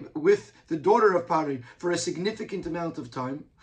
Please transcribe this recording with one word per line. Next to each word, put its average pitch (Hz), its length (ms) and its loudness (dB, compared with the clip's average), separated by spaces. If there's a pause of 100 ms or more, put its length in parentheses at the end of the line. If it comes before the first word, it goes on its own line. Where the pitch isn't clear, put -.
(140)
with 190 400 2 (140)
the 165 100 -4
daughter 196 380 4
of - 100 0
Pari 143 380 -2 (140)
for 175 140 -4
a 170 60 0
significant 175 680 -6
amount 170 320 -6
of 120 100 -12
time. 135 360 -8 (180)